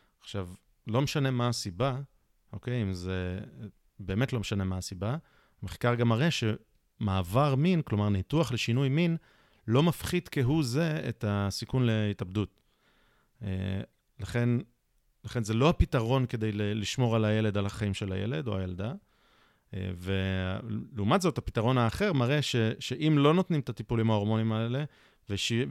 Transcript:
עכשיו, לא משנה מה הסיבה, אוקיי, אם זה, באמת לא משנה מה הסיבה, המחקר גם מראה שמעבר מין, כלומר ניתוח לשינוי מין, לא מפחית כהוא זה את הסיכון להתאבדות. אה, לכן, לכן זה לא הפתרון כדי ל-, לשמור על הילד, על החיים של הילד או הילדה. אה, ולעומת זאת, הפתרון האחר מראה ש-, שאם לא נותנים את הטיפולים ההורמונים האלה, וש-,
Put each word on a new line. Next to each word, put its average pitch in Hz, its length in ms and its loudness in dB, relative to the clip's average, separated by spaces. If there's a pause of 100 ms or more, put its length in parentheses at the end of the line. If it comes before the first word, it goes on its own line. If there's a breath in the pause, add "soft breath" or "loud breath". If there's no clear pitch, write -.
(200)
עכשיו, 92 300 -8 (380)
לא 113 140 2
משנה 139 300 0
מה 120 160 0
הסיבה, 123 520 -2 (540)
אוקיי, 120 280 -4
אם 98 120 -2
זה, 90 460 -4 (600)
באמת 98 340 -2
לא 120 60 -2
משנה 98 240 -2
מה 95 140 -2
הסיבה, 98 400 -6 (440)
המחקר 120 340 -2
גם 117 140 2
מראה 120 220 4
שמעבר 107 1200 0
מין, 165 260 2
כלומר 104 280 0
ניתוח 117 420 0
לשינוי 123 380 0
מין, 165 280 2 (500)
לא 123 160 4
מפחית - 480 0
כהוא 143 320 2
זה 151 460 -2
את - 180 -6
הסיכון 101 580 0
להתאבדות. 104 760 -2 (800)
אה, 95 380 -4 (380)
לכן, 120 300 -2 (760)
לכן 123 180 -4
זה 107 100 -2
לא 127 160 6
הפתרון 131 560 2
כדי 110 260 -2
ל-, 104 280 -2
לשמור 113 360 2
על 110 100 4
הילד, 107 320 2
על 101 80 0
החיים 101 280 -2
של 95 180 -4
הילד 117 360 -4
או 101 100 -2
הילדה. 95 360 -6 (800)
אה, 95 240 -6
ולעומת 95 1200 0
זאת, 175 160 2
הפתרון 123 400 0
האחר 123 360 2
מראה 135 280 2
ש-, - 140 -2 (240)
שאם 151 380 0
לא 143 160 6
נותנים 175 260 2
את 131 100 -6
הטיפולים 113 420 0
ההורמונים 110 400 2
האלה, 117 320 -2 (460)
וש-, 101 220 -2 (200)